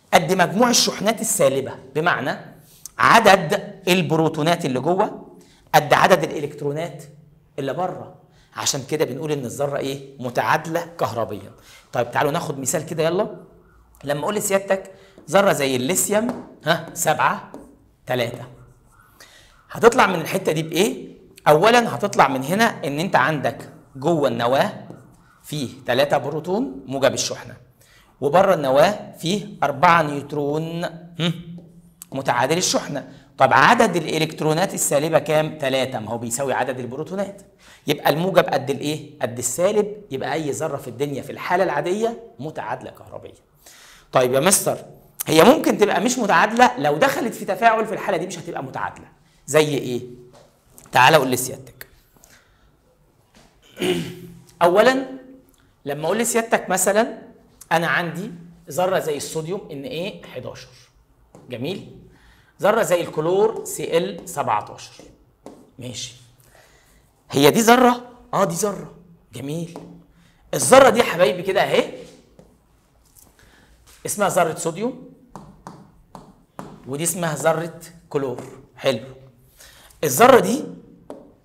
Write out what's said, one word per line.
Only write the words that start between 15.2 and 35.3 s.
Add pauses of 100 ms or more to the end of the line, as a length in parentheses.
ذره
زي
الليثيوم، (180)
ها،
سبعة (540)
تلاتة، (1300)
هتطلع
من
الحته
دي
بايه؟ (400)
اولا
هتطلع
من
هنا
ان
انت
عندك (240)
جوه
النواه (720)
فيه (180)
ثلاثة
بروتون
موجب
الشحنه، (640)
وبره
النواه
فيه (160)
أربعة
نيوترون، (360)
هم، (540)
متعادل
الشحنه. (260)
طب
عدد
الالكترونات
السالبه
كام؟